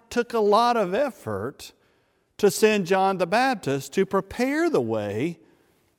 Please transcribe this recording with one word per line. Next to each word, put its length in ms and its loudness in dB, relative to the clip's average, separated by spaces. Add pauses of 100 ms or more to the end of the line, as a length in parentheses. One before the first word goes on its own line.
(100)
took 220 -4
a 60 0
lot 380 4
of 180 0
effort 760 -6 (640)
to 160 4
send 340 2
John 320 2
the 80 -2
Baptist 680 -2
to 120 0
prepare 640 -2
the 100 2
way 600 -2 (580)